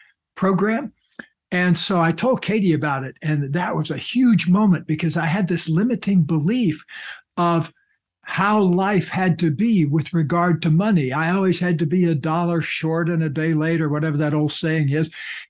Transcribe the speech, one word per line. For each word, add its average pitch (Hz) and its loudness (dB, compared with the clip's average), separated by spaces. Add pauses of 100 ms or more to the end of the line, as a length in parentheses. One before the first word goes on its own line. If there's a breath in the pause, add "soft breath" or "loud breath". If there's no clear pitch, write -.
(360 soft breath)
program? 208 0 (580 loud breath)
And 180 2
so 185 0
I 165 2
told 233 0
Katie 196 0
about 135 -2
it. 131 -12
And 143 -2
that 180 -2
was 156 -4
a 143 -6
huge 240 2
moment 190 4
because 156 -2
I 165 -2
had 175 0
this 165 -2
limiting 196 2
belief 165 0 (540 loud breath)
of 170 0 (520)
how 208 2
life 190 2
had 180 -2
to 170 0
be 190 2
with 147 -2
regard 170 0
to 170 0
money. 160 2
I 160 0
always 185 0
had 175 0
to 170 0
be 180 0
a 165 2
dollar 165 -2
short 160 -4
and 165 0
a 156 -2
day 160 -2
late, 160 0
or 156 0
whatever 147 -2
that 151 0
old 151 0
saying 156 0
is. 156 0 (400 loud breath)